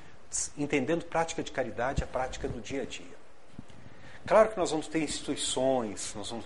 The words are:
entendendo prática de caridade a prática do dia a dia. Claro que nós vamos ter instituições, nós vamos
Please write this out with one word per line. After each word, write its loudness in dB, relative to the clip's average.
entendendo 2
prática 0
de -8
caridade 0
a -4
prática -2
do -4
dia -4
a -4
dia. -10
Claro 10
que -6
nós 2
vamos 0
ter 0
instituições, 0
nós -6
vamos -6